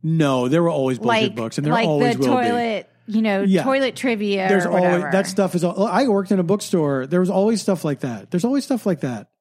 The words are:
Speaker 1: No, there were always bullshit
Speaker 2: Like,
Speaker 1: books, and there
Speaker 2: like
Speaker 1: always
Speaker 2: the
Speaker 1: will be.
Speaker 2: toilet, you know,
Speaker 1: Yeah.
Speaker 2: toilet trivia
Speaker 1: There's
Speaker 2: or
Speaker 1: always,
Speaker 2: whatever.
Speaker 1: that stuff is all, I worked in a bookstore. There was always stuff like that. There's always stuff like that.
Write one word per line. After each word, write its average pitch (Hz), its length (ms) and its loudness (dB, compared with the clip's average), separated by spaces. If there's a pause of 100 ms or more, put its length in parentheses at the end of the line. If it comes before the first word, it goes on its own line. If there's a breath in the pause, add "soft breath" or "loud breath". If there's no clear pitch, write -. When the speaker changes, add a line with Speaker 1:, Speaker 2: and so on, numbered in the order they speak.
Speaker 1:
No, 143 460 2
there 165 140 4
were 170 60 2
always 135 280 0
bullshit 220 320 0
Speaker 2:
Like, - 60 -8
Speaker 1:
books, 117 220 -6
and 143 80 -2
there 147 80 0
Speaker 2:
like 226 140 2
Speaker 1:
always 151 300 2
Speaker 2:
the - 100 -6
Speaker 1:
will 262 120 2
be. 240 80 0
Speaker 2:
toilet, 233 420 -4 (160)
you 220 160 0
know, 202 220 0
Speaker 1:
Yeah. 190 200 2
Speaker 2:
toilet 269 320 0
trivia 202 540 -2
Speaker 1:
There's 190 160 2
Speaker 2:
or 180 60 -2
Speaker 1:
always, 180 120 2
Speaker 2:
whatever. 180 280 0
Speaker 1:
that 190 160 0
stuff 190 280 -2
is 170 80 0
all, 180 220 0
I 226 220 0
worked 196 240 0
in 196 80 2
a 180 40 0
bookstore. 156 640 0
There 175 140 0
was 180 80 0
always 202 320 2
stuff 185 240 -2
like 143 160 -2
that. 113 300 -8
There's 175 120 0
always 262 220 0
stuff 247 200 -4
like 190 160 -2
that. 123 280 -8 (120)